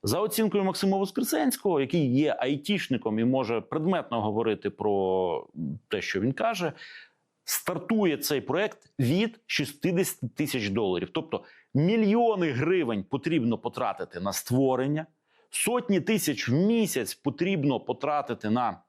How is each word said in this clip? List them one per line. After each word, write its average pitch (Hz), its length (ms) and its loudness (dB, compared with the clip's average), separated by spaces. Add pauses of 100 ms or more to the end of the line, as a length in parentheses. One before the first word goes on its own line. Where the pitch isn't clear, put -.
За 113 160 0
оцінкою 214 440 2
Максима 190 340 2
Воскресенського, 202 840 0
який 135 340 2
є 143 240 2
айтішником 135 800 -2
і 117 60 2
може 120 360 2
предметно 156 600 -2
говорити 107 480 0
про 95 800 0 (400)
те, 98 140 -2
що - 180 -4
він 120 140 0
каже, 180 400 -2 (720)
стартує 180 720 0
цей 139 240 0
проект - 580 -4
від 175 460 2
шістдесяти - 840 -2
тисяч 123 420 -2
доларів. 95 420 0
Тобто 156 320 -4 (300)
мільйони 208 760 4
гривень 131 520 0
потрібно 131 540 0
потратити 101 600 -6
на 98 140 -4
створення, 135 720 0 (440)
сотні 214 520 0
тисяч 180 480 -2
в 120 40 4
місяць 196 600 2
потрібно 147 640 0
потратити 135 680 -4
на 113 400 0